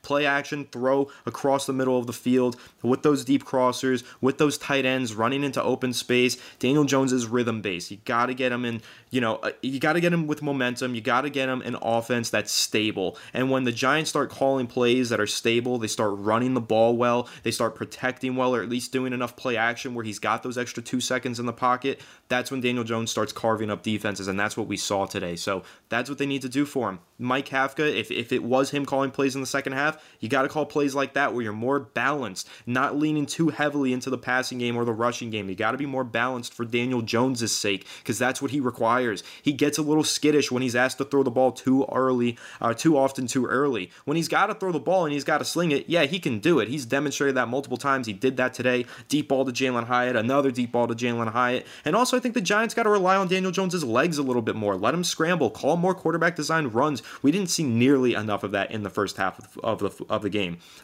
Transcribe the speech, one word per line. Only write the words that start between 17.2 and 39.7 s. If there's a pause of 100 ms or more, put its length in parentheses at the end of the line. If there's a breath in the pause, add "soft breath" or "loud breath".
they
start
protecting
well,
or
at
least
doing
enough
play
action
where
he's
got
those
extra
two
seconds
in
the
pocket, (280 loud breath)
that's
when
Daniel
Jones
starts
carving
up
defenses,
and
that's
what
we
saw
today.
So (260 loud breath)
that's
what
they
need
to
do
for
him. (180)
Mike
Kafka,
if,
if
it
was
him
calling
plays
in
the
second
half, (180 loud breath)
you
gotta
call
plays
like
that
where
you're
more
balanced, (180 loud breath)
not
leaning
too
heavily
into
the
passing
game
or
the
rushing
game.
You
gotta
be
more
balanced
for
Daniel
Jones's
sake, (180 loud breath)
'cause
that's
what
he
requires. (180 loud breath)
He
gets